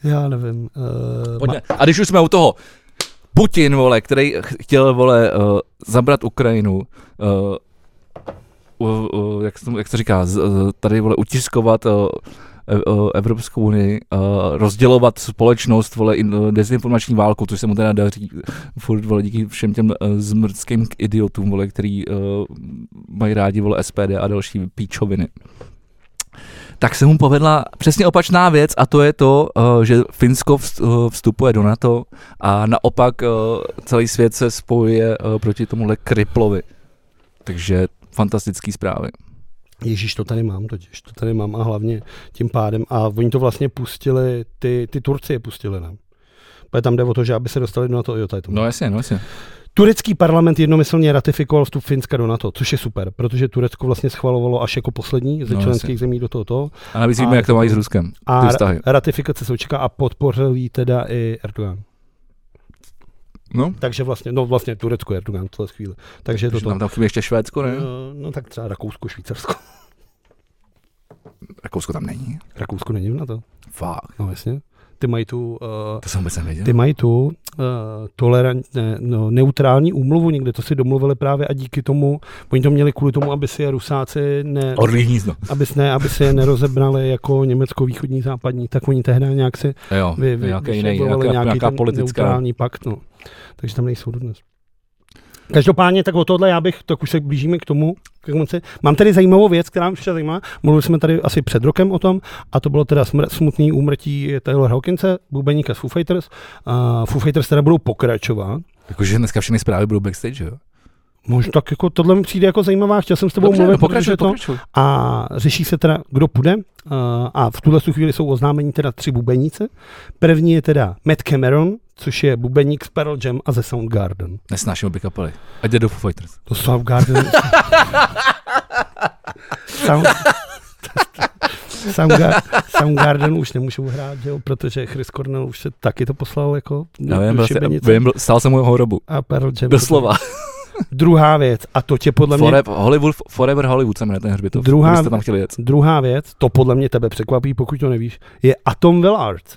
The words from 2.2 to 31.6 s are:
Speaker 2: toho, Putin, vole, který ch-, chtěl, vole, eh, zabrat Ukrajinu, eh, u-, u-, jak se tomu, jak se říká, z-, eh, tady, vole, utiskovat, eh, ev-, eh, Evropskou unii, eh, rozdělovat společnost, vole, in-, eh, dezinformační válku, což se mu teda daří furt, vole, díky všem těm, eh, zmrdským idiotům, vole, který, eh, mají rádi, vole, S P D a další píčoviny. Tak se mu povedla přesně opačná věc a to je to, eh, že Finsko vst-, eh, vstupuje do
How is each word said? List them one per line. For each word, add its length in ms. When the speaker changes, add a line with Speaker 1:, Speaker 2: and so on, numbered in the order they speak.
Speaker 2:
toho, 280
Putin, 420
vole, 260
který 400
ch-, 200
chtěl, 320
vole, 380
eh, 280
zabrat 360
Ukrajinu, 580
eh, 360
u-, 340
u-, 280
jak 180
se 60
tomu, 120
jak 100
se 100
říká, 280
z-, 120
eh, 420
tady, 200
vole, 160
utiskovat, 680
eh, 40
ev-, 200
eh, 300
Evropskou 440
unii, 380
eh, 40
rozdělovat 600
společnost, 760
vole, 200
in-, 200
eh, 40
dezinformační 640
válku, 300
což 140
se 80
mu 80
teda 180
daří 360
furt, 260
vole, 180
díky 220
všem 280
těm, 180
eh, 40
zmrdským 680
idiotům, 540
vole, 160
který, 420
eh, 40
mají 240
rádi, 280
vole, 220
S 80
P 160
D 120
a 80
další 320
píčoviny. 520
Tak 160
se 100
mu 120
povedla 480
přesně 300
opačná 420
věc 280
a 80
to 160
je 120
to, 360
eh, 40
že 160
Finsko 440
vst-, 520
eh, 20
vstupuje 440
do 100